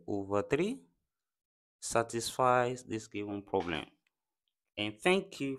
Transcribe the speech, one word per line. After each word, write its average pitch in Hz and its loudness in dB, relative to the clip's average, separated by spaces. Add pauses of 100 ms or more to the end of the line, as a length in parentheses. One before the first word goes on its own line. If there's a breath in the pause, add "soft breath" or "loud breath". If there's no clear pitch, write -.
over 101 0
three 196 0 (1000)
satisfies 123 2
this 107 -6
given 101 -6
problem. 85 -2 (920)
And 107 -4
thank 185 0
you 135 -4